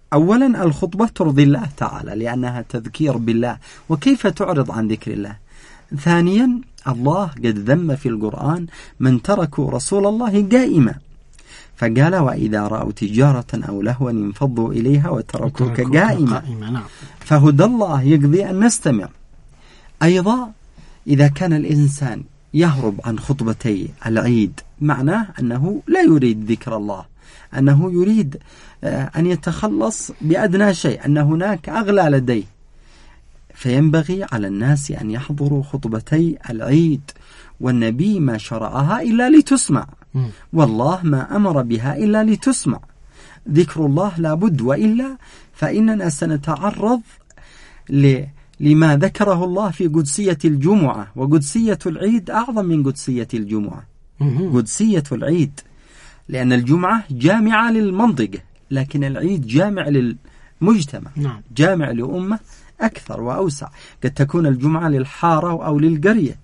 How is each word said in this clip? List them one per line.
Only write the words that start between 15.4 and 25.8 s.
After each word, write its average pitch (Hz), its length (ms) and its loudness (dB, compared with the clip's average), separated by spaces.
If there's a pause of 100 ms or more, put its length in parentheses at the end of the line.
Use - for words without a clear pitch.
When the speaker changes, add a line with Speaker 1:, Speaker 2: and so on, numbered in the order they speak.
Speaker 2:
وتركوك 127 360 0
Speaker 1:
قائما". 170 420 2
Speaker 2:
قائما، 110 320 -10
نعم. 123 120 -6 (380)
Speaker 1:
فهدى 147 440 6
الله 202 380 0
يقضي 151 480 4
أن 190 140 2
نستمع. 135 440 0 (920)
أيضا، 208 500 2 (540)
إذا 143 220 6
كان 165 240 0
الإنسان 143 720 0 (320)
يهرب 135 500 2
عن 113 140 -4
خطبتي 113 720 -2 (180)
العيد، 113 540 0 (200)
معناه 151 460 0 (140)
أنه 131 460 -2